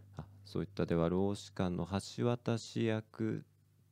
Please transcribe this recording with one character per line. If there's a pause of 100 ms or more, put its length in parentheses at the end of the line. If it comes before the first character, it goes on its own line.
(160)
あ、 (200)
そ
う
い
っ
た
で
は
労
使
間
の (280)
橋
渡
し
役 (480)